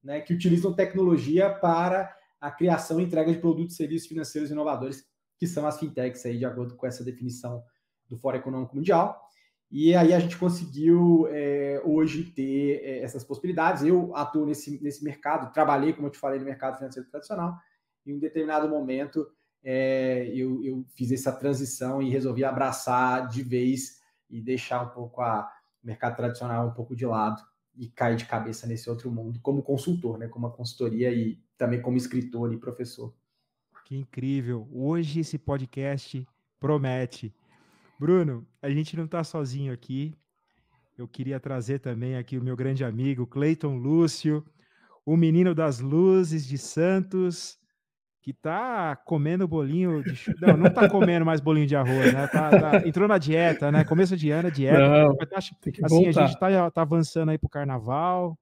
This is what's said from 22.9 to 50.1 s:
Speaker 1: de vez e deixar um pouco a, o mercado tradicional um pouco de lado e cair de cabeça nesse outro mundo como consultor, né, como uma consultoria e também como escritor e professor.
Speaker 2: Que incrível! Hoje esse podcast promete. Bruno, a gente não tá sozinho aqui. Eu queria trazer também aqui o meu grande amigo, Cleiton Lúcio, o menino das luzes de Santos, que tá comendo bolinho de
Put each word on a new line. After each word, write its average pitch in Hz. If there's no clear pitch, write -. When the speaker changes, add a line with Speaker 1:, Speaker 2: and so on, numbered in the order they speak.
Speaker 1:
de 123
vez 127
e 117
deixar 123
um 117
pouco 123
a, 110
o 120
mercado 117
tradicional 120
um 117
pouco 120
de 120
lado 110
e 123
cair 117
de 117
cabeça 113
nesse 113
outro 120
mundo 117
como 139
consultor, 139
né, 117
como 120
uma 120
consultoria 120
e 117
também 120
como 127
escritor 120
e 113
professor. 120
Speaker 2:
Que 135
incrível! 127
Hoje 151
esse 156
podcast 135
promete. 131
Bruno, 151
a 143
gente 151
não 165
tá 165
sozinho 139
aqui. 139
Eu 123
queria 135
trazer 131
também 127
aqui 127
o 123
meu 127
grande 131
amigo, 123
Cleiton 147
Lúcio, 151
o 156
menino 170
das 151
luzes 160
de 135
Santos, 185
que 139
tá 180
comendo 170
bolinho 160
de 131